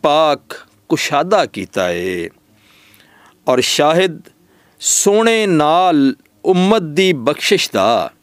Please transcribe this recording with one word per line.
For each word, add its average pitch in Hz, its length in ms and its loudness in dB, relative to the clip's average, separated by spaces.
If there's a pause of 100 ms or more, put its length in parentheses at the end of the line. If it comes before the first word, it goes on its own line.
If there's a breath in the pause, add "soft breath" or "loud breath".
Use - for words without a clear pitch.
ਪਾਕ 151 640 -2 (220)
ਕੁਸ਼ਾਦਾ 165 580 -2
ਕੀਤਾ 92 440 -6
ਏ। 87 400 -6 (1160 soft breath)
ਔਰ 127 120 2
ਸ਼ਾਹਿਦ 160 600 0 (600 soft breath)
ਸੋਹਣੇ 220 680 0
ਨਾਲ 156 680 2 (300)
ਉਮਤ 190 380 2
ਦੀ 170 300 0
ਬਖਸ਼ਿਸ਼ 147 600 -2
ਦਾ 101 400 0 (100)